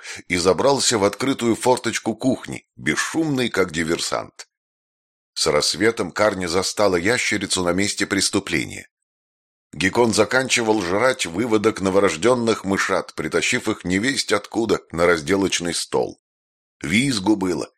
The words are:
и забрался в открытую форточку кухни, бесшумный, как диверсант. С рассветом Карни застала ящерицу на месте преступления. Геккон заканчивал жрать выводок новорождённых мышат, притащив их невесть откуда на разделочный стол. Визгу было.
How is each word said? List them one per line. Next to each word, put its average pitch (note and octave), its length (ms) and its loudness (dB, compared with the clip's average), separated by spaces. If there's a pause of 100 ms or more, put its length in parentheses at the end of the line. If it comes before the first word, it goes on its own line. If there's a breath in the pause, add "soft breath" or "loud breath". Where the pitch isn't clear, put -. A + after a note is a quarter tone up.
(280 loud breath)
и F2+ 80 -2
забрался G2+ 640 2
в G2 80 2
открытую A#2 500 0
форточку A#2 580 0
кухни, A2 640 -4
бесшумный, B2+ 720 -2
как F#2+ 240 0
диверсант. D#2 800 -4 (840)
С - 140 -2
рассветом F2 640 0
Карни G2 340 0
застала F#2 520 0
ящерицу G2 640 0
на F2 80 2
месте G2 340 -2
преступления. D#2+ 840 -2 (840)
Геккон G2 400 2
заканчивал A2 680 2
жрать G#2 440 0
выводок G#2+ 540 0
новорождённых G2 880 2
мышат, F#2+ 500 -2
притащив E2 540 -2
их - 160 -4
невесть A2 480 0
откуда G#2 480 0 (100)
на E2+ 140 2
разделочный F2 680 2
стол. A#1 480 -4 (600)
Визгу G#2+ 560 2
было. F2+ 400 -2